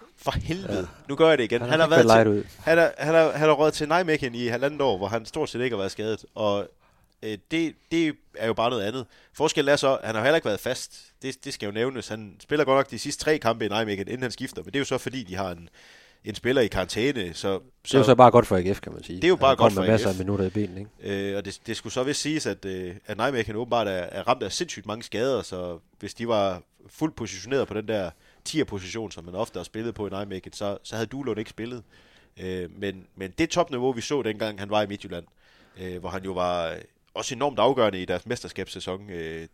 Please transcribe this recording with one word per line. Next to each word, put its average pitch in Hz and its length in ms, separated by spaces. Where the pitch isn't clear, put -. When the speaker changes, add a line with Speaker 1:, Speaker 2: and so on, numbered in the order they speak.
Speaker 1:
For - 140
helvede. - 480
Speaker 2:
Ja. 90 60
Speaker 1:
Nu 139 60
gør 160 140
jeg 156 80
det 127 60
igen. 117 180
Speaker 2:
Han 120 80
Speaker 1:
Han 156 100
Speaker 2:
har 160 80
Speaker 1:
har 156 100
Speaker 2:
ikke 117 120
Speaker 1:
været 113 160
Speaker 2:
været - 0
Speaker 1:
til, 107 60
Speaker 2:
lejet 104 80
ud. - 40
Speaker 1:
han 165 180
har, 165 200
han 147 180
har, 160 160
han 151 160
har 156 80
røget 151 180
til 151 140
Nijmegen 151 480
i 120 120
halvandet 139 340
år, 123 160
hvor 98 100
han 110 180
stort 151 240
set 117 120
ikke 123 140
har 101 60
været 95 100
skadet. 107 340
Og, 101 320
øh, 110 140
det, 160 220
det 160 240
er 110 100
jo 113 60
bare 113 160
noget 120 140
andet. 113 220
Forskellen 143 380
er 143 40
så, 135 280
han 110 120
har 110 80
heller 143 120
ikke 160 120
været 101 120
fast. - 640
Det, 135 240
det 139 80
skal - 140
jo 101 40
nævnes. 120 360
Han 107 320
spiller 147 260
godt 135 120
nok 135 140
de 113 80
sidste - 240
tre 156 140
kampe 113 280
i - 20
Nijmegen, 101 400
inden 127 140
han 123 100
skifter. - 300
Men 82 40
det 95 100
er 139 40
jo 135 60
så, 131 120
fordi 123 260
de 92 120
har 95 160
en, 85 180
en 104 120
spiller 131 260
i 107 60
karantæne. 98 640
Så, - 140
Speaker 2:
Det - 460
er 131 40
jo 135 60
Speaker 1:
så - 0
Speaker 2:
så 127 120
bare 120 160
godt 120 160
for 104 100
A - 40
G 95 140
F, - 60
kan - 120
man - 100
sige. 87 120
Speaker 1:
det 95 80
er 165 40
jo 185 80
Speaker 2:
Han - 60
Speaker 1:
bare 135 140
Speaker 2:
kommer 113 140
Speaker 1:
godt 104 40
for 95 80
Speaker 2:
med 90 80
masser 110 180
Speaker 1:
A 98 40
G 92 40
F. 92 40
Speaker 2:
af 92 60
minutter 98 200
i 92 40
benene, 95 300
ikke? 98 280
Speaker 1:
Øh, 98 60
og 101 80
det, 95 220
det 113 100
skulle - 160
så 127 100
vist 135 180
siges, 151 240
at, 98 200
øh, 92 300
at 104 120
Nijmegen 117 380
åbenbart 117 320
er, 98 40
er 90 360
ramt 117 160
af 95 80
sindssygt 160 340
mange 107 180
skader, 120 380
så 90 380
hvis 101 140
de 117 140
var 98 340
fuldt - 260
positioneret 107 520
på - 60
den 107 140
der 101 220
tier-position, 104 640
som - 140
man 90 100
ofte 110 240
har 87 40
spillet 110 320
på 104 120
i - 20
Nijmegen, 95 440
så, 101 300
så - 120
havde 110 120
Duelund 127 320
ikke 110 100
spillet. 117 340
Øh, 92 340
men, 95 280
men 95 220
det 160 120
topniveau, 135 420
vi 117 100
så 143 200
dengang, 107 380
han 98 100
var 107 120
i 104 60
Midtjylland, 90 380
øh, 90 180
hvor 87 100
han 92 140
jo 95 80
var, 90 380
øh, 82 60
også - 220
enormt 135 240
afgørende 110 420
i 92 40
deres 90 200
mesterskabssæson, 95 840
øh, 82 440